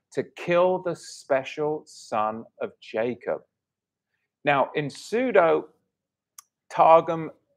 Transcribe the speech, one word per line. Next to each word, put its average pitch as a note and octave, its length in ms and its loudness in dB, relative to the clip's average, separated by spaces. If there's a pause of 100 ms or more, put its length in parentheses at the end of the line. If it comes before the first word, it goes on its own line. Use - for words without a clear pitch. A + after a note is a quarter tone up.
(120)
to C3 120 -6
kill F3+ 540 0
the F3 180 -6
special D3+ 880 -4
son A2 600 -6 (140)
of A2+ 200 -8
Jacob. A2+ 600 -6 (1040)
Now, C#3 300 0
in D3 140 -4
pseudo F#3+ 800 0 (1000)
Targum, E3 600 4 (260)